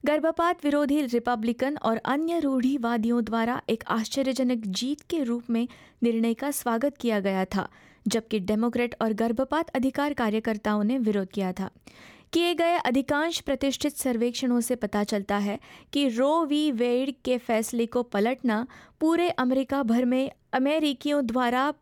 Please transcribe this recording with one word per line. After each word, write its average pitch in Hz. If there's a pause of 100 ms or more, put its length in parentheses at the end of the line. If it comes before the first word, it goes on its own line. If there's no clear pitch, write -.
गर्भपात 320
विरोधी 294
रिपब्लिकन 240
और 226
अन्य 330
रूढ़िवादियों 240
द्वारा 226
एक 226
आश्चर्यजनक 247 (140)
जीत 277
के 320
रूप 240
में 233 (360)
निर्णय 226
का 277
स्वागत 240
किया 220
गया 190
था, 190 (380)
जबकि 220
डेमोक्रेट 233
और 220
गर्भपात 247
अधिकार 277
कार्यकर्ताओं 214
ने 240
विरोध 208
किया 185
था। 190 (640)
किए 349
गए 339
अधिकांश 294
प्रतिष्ठित 277
सर्वेक्षणों 240
से 247
पता 208
चलता 202
है 202 (340)
कि 285
रो 285
वी 294
वेड 247 (100)
के 254
फैसले 233
को 240
पलटना 226 (340)
पूरे 339
अमेरिका 262
भर 233
में 254 (220)
अमेरिकियों 285
द्वारा 254